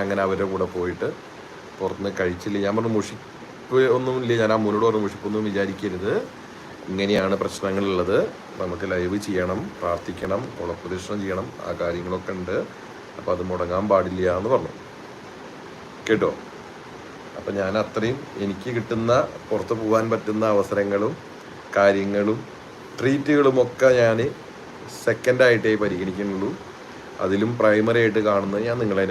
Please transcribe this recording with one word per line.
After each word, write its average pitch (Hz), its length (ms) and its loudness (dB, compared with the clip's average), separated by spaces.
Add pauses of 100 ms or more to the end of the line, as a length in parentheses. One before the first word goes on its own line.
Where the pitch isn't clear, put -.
അങ്ങനെ 98 240 0
അവരുടെ 95 260 0
കൂടെ 92 220 0
പോയിട്ട് 90 340 -2 (680)
പുറത്തുനിന്ന് 95 420 -4
കഴിച്ചില്ല. 92 360 -2 (100)
ഞാൻ 101 100 2
പറഞ്ഞു, 113 220 0
"മുഷിപ്പ് - 840 -2 (160)
ഒന്നുമില്ല, 127 340 0 (120)
ഞാൻ 107 140 4
അമ്മൂനോട് 107 300 2
പറഞ്ഞു, 107 200 4
മുഷിപ്പൊന്നും 104 440 -2
വിചാരിക്കരുത്, 98 640 -2 (760)
ഇങ്ങനെയാണ് 98 520 2
പ്രശ്നങ്ങളുള്ളത്, 98 760 0 (420)
നമുക്ക് 90 320 -4
ലൈവ് 90 240 0 (100)
ചെയ്യണം, 92 340 0 (200)
പ്രാർത്ഥിക്കണം, 90 600 -2 (180)
കുളപ്രദക്ഷിണം 87 640 -6
ചെയ്യണം, 95 240 -4 (200)
ആ - 20 -4 (140)
കാര്യങ്ങളൊക്കെ 90 560 -4
ഉണ്ട്, 92 180 -4 (640)
അപ്പോൾ 92 180 -2
അത് 90 140 -4
മുടങ്ങാൻ 90 420 0
പാടില്ല" 92 300 2 (160)
എന്ന് 107 160 -2
പറഞ്ഞു. 120 200 0 (1300)
കേട്ടോ? 95 240 4 (1040)
അപ്പം - 220 -6
ഞാൻ 98 120 0 (100)
അത്രയും 113 360 -2 (260)
എനിക്ക് 98 320 -4
കിട്ടുന്ന 113 360 0 (360)
പുറത്ത് 110 320 -2
പോകാൻ 110 320 4
പറ്റുന്ന 107 320 0 (100)
അവസരങ്ങളും 101 580 2 (640)
കാര്യങ്ങളും 101 600 4 (600)
ട്രീറ്റുകളുമൊക്കെ 135 880 4 (120)
ഞാൻ 113 180 6 (840)
സെക്കൻഡായിട്ടേ 120 680 4 (100)
പരിഗണിക്കുന്നുള്ളൂ. 95 680 -2 (720)
അതിലും 101 260 2 (100)
പ്രൈമറി 110 420 6
ആയിട്ട് 110 260 4
കാണുന്നത് 101 400 2
ഞാൻ 117 140 0
നിങ്ങളെ 98 280 2